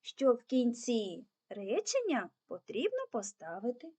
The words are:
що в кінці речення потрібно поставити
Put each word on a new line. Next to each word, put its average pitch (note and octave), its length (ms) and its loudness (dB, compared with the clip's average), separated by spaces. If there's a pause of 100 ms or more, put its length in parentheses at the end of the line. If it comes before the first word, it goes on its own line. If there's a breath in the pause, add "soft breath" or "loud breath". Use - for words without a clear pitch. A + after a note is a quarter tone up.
що C4+ 300 4
в A#3+ 100 -4
кінці A#3 840 0 (240)
речення C#4+ 800 -2 (180)
потрібно E4+ 500 -2 (140)
поставити G#3 760 -4 (100)